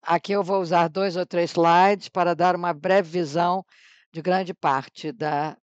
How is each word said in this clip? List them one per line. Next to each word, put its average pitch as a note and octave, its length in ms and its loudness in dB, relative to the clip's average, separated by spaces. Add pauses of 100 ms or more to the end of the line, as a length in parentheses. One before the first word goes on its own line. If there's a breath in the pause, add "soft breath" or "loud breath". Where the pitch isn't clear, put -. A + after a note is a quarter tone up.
Aqui E3+ 320 -2
eu G3+ 100 0
vou F#3+ 180 0
usar E3+ 280 2
dois F#3+ 260 -4
ou F3+ 100 -2
três E3+ 260 -2
slides F3+ 580 4
para F3 260 0
dar F3 220 2
uma F3 160 -4
breve F3+ 360 0
visão F3 540 -2 (480 soft breath)
de E3 100 -12
grande F3+ 320 -2
parte C#3 600 -4
da D3+ 540 -4